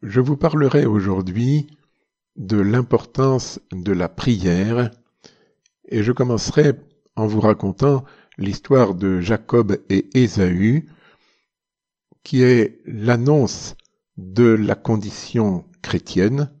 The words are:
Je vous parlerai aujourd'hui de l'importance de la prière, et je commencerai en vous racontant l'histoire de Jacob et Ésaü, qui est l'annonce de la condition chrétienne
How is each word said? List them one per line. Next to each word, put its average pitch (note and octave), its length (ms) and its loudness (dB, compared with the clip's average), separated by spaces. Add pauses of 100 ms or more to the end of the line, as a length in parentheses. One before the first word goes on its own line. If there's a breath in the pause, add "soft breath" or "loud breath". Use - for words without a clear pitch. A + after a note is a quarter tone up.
Je A2 200 -2
vous C#3 160 0
parlerai C#3+ 500 0
aujourd'hui G#2 800 -2 (720)
de G#2 220 -4
l'importance B2 1000 -2 (120)
de F#2 200 -4
la F2 160 -2
prière, G#2+ 800 0 (1000 soft breath)
et A2 140 -2
je A2+ 100 0
commencerai B2 600 0 (440)
en A2 100 -2
vous G#2+ 140 0
racontant C3 640 0 (340 soft breath)
l'histoire G2+ 560 0
de F#2 260 -2
Jacob G#2 560 0 (140)
et F#2+ 180 0 (100)
Ésaü, G2+ 680 0 (1300 soft breath)
qui C3 200 0
est A#2+ 440 4
l'annonce A#2+ 880 0 (420)
de F#2+ 280 0
la G#2+ 320 4
condition G#2 920 -4 (160)
chrétienne C#3 680 -2 (100)